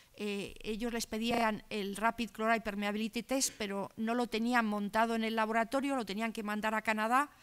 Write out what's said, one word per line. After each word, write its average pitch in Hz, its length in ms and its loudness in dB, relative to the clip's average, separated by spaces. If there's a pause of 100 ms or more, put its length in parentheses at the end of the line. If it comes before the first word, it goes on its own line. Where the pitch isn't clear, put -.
(220)
eh, 202 400 -4
ellos 226 300 -4
les 226 160 -4
pedían 226 640 0
el 196 260 -4
Rapid 226 360 -2
Chloride 220 300 0
Permeability 208 640 -2
Test, 262 340 0
pero 196 380 -4
no 220 200 0
lo 240 120 2
tenían 233 380 2
montado 214 500 2
en 226 80 2
el 220 120 0
laboratorio, 226 600 2
lo 240 100 0
tenían 214 280 -2
que 226 100 -6
mandar 214 320 0
a 214 60 0
Canadá, 226 480 2 (120)